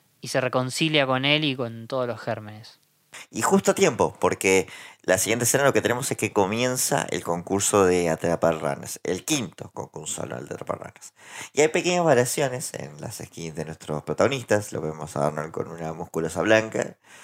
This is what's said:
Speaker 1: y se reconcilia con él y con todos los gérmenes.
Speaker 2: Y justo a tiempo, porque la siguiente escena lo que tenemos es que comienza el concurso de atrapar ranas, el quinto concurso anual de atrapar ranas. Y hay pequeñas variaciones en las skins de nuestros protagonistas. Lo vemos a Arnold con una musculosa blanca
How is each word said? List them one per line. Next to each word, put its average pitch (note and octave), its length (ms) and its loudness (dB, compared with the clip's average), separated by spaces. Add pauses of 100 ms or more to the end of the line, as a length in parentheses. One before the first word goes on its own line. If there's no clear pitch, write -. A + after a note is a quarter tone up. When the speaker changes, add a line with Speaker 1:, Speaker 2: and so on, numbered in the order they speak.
(200)
Speaker 1:
y C3 80 -10
se C3 140 0
reconcilia C3 640 2
con C3 180 2
él D3+ 200 2
y C#3 120 0
con A#2 300 -8
todos B2+ 200 -2
los A2+ 140 -6
gérmenes. G#2+ 600 -10 (500)
Speaker 2:
Y B2 120 -6
justo G3 280 4
a F#3 40 6
tiempo, B2+ 460 2
porque F#2+ 480 4 (340)
la F2+ 160 4
siguiente A#2 260 0
escena C3+ 200 4
lo C#3 80 6
que G#2+ 80 4
tenemos A#2+ 300 0
es G#2 60 -4
que G#2+ 160 -2
comienza B2 800 0
el F2 140 -4
concurso F#2+ 600 2
de F2+ 260 4
atrapar E2 520 2
ranas, C#2 400 -6
el F2+ 220 -4
quinto B2+ 480 -6
concurso - 500 -10
anual B1 240 -10
de - 80 -10
atrapar - 240 -8
ranas. - 360 -18 (380)
Y C#3+ 100 4
hay D#3 60 6
pequeñas F3 360 0
variaciones B2+ 720 2
en D2 260 -12
las - 160 -10
skins D#2+ 400 -12
de D#2+ 80 -4
nuestros D#2 400 -8
protagonistas. G#2+ 680 0
Lo D#2 100 -6
vemos D#2 340 -8
a C#2+ 100 0
Arnold D2+ 260 -4
con - 160 -6
una E2 260 -8
musculosa E2 480 -4
blanca A2 540 2 (280)